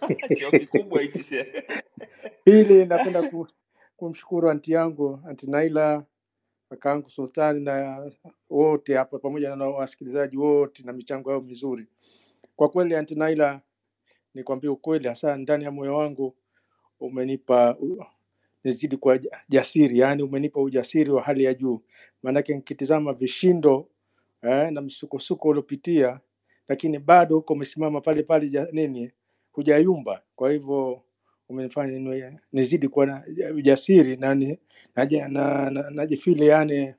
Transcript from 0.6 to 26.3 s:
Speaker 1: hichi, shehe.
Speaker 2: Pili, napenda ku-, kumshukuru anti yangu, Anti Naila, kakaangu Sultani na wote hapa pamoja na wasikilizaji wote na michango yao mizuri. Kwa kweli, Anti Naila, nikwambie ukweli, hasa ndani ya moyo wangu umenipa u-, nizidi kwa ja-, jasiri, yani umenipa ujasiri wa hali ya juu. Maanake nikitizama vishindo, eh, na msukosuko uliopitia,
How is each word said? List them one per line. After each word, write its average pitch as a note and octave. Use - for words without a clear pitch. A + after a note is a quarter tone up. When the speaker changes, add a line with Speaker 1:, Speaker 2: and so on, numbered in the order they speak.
Speaker 1:
hichi, C#3+
shehe. -
Speaker 2:
Pili, G3+
napenda F3
ku-, E3
kumshukuru E3+
anti D3+
yangu, D3
Anti C3+
Naila, D3+
kakaangu C#3+
Sultani D3+
na C#3
wote D3
hapa C3
pamoja C#3
na C3+
wasikilizaji C3+
wote C#3+
na B2
michango C3
yao C3+
mizuri. B2
Kwa D3
kweli, F3
Anti D3+
Naila, D3+
nikwambie C3
ukweli, C#3
hasa C#3
ndani D3
ya C#3+
moyo C#3
wangu C3+
umenipa B2+
u-, C3+
nizidi C3
kwa C3
ja-, -
jasiri, C3+
yani C#3+
umenipa C#3
ujasiri C#3
wa B2+
hali C3+
ya C3
juu. B2+
Maanake C#3
nikitizama C#3+
vishindo, C#3+
eh, C#3
na D3
msukosuko C#3+
uliopitia, C#3+